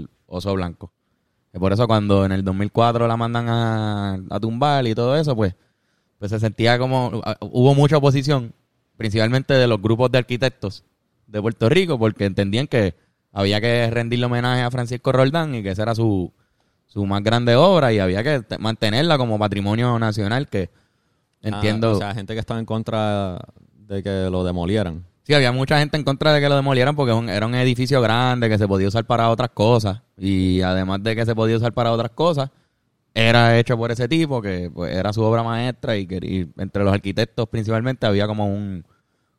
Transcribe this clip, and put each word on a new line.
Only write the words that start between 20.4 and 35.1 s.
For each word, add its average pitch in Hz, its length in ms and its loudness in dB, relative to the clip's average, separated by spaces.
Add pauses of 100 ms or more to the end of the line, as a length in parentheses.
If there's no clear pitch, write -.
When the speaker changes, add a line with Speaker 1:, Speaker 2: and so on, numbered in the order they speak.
Speaker 1:
que 90 220 -4 (720)
entiendo 107 480 -2
Speaker 2:
Ah, - 20 2
o 104 60 2
sea, 98 160 -4
gente 104 180 -8
que 110 80 -6
estaba 113 200 -6
en 113 60 -8
contra 107 760 -4 (360)
de 98 260 -8
que 95 280 -2
lo 92 140 -2
demolieran. 90 600 -2 (200)
Speaker 1:
Sí, 147 100 0
había 131 180 4
mucha 131 260 0
gente 147 180 0
en 151 80 -2
contra 139 280 2
de 147 80 4
que 143 80 2
lo 143 80 2
demolieran 139 400 2
porque 135 160 0
un, 117 160 0
era 104 180 -2
un 120 80 -4
edificio 127 460 2
grande 120 480 2
que 107 100 2
se 104 80 2
podía 98 220 2
usar 110 160 0
para 113 260 2
otras 117 200 0
cosas. 107 500 2 (180)
Y 95 440 2
además 95 400 -2
de 110 120 -2
que 117 100 -2
se 117 100 0
podía 113 220 2
usar 113 160 0
para 117 200 0
otras 117 180 -2
cosas, 147 400 -2 (640)
era 117 440 6
hecho 120 180 2
por 117 160 -4
ese 117 160 -2
tipo 147 340 0
que, 90 300 -6
pues, 76 240 -6
era 95 160 -2